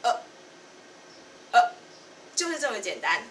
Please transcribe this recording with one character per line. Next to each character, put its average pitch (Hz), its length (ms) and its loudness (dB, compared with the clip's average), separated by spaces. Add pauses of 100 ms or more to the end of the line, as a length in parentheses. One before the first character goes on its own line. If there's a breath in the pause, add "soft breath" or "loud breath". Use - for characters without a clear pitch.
呃， - 180 0 (1300)
呃， 719 180 6 (640)
就 339 140 -2
是 320 100 -4
这 277 100 -2
么 - 100 -8
简 185 200 -8
单。 170 320 -2